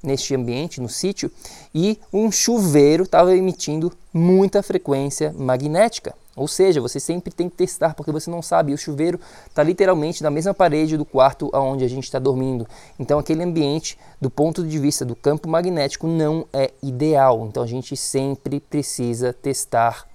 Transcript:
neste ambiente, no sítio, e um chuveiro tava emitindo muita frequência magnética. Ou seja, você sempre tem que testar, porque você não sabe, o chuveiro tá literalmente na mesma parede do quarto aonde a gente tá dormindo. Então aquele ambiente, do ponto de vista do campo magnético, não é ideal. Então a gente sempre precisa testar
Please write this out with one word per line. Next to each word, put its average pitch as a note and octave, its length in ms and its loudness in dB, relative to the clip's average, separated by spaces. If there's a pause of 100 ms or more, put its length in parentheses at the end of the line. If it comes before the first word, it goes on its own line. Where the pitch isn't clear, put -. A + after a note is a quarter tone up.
neste C3+ 320 -4
ambiente, C3 460 -4
no B2 80 -6
sítio, - 420 -6 (460)
e G3 240 0 (140)
um G#3+ 180 2
chuveiro E3 760 4
tava F3+ 300 6
emitindo E3+ 560 -2 (220)
muita F#3+ 500 4
frequência C#3+ 720 -2
magnética. D3 800 0 (200)
Ou C#3 120 -4
seja, F#3 320 4
você B2 200 -4
sempre F3 340 -6
tem F3 160 -4
que - 60 -12
testar, E3 400 0
porque D#3 160 -6
você D#3 180 -6
não E3+ 140 -8
sabe, E3 280 2
o C#3+ 60 -2
chuveiro D#3+ 420 -2 (360)
tá D3+ 80 4
literalmente F3 580 2
na D3+ 80 0
mesma D#3+ 240 -2
parede D#3 420 2
do D3+ 80 -2
quarto C3+ 480 2
aonde C3+ 320 0
a B2 40 2
gente C3 240 -6
tá C3+ 80 -4
dormindo. C3 480 -2 (320)
Então C#3 180 0
aquele D#3+ 260 -2
ambiente, D#3+ 540 -2 (240)
do C3 80 -2
ponto D#3+ 340 0
de D#3 140 -4
vista C#3+ 260 0
do A#2+ 120 -6
campo D3+ 340 -2
magnético, E3 560 -2
não D#3+ 480 0
é C3+ 180 0 (120)
ideal. C3+ 640 2
Então B2 160 -4
a - 20 -2
gente B2 320 -8
sempre C#3 640 -4
precisa B2 760 -4
testar - 800 -2